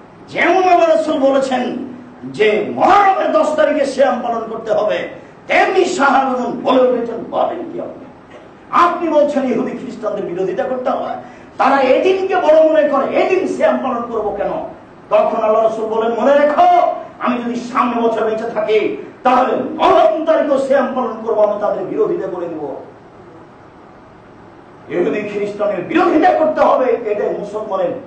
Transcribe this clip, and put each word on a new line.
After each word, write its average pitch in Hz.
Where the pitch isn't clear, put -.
যেমন 359
আল্লাহ 339
রাসূল 311
বলেছেন 262
যে 202
মুহররমের 381
দশ 311
তারিখে 285
সিয়াম 247
পালন 226
করতে 202
হবে, 196
তেমনি 370
সাহাবীগণ 254
বলে 254
উঠেছেন, 240
"বলেন -
কি -
আপনি? -
আপনি 339
বলছেন 269
ইহুদি -
খ্রিস্টানদের 196
বিরোধিতা 185
করতে 254
হয়, -
তারা 269
এই 262
দিনকে 381
বড় 311
মনে 311
করে, 269
এই 370
দিন -
সিয়াম 254
পালন 240
করবো 208
কেন?" -
তখন 220
আল্লাহ 214
রাসূল 220
বলেন, 226
মনে 254
রেখো, 339
আমি 240
যদি 233
সামনে 240
বছর 220
বেঁচে 233
থাকি, 214
তাহলে 247
নরম 330
তারিখও 285
সিয়াম 262
পালন 233
করবো, 214
আমি 208
তাদের 196
বিরোধিতা 175
করে 170
দেব। 151
ইহুদি 147
খ্রিস্টানের 202
বিরোধিতা 330
করতে 311
হবে, 254
এটাই 208
মুসলমানের 190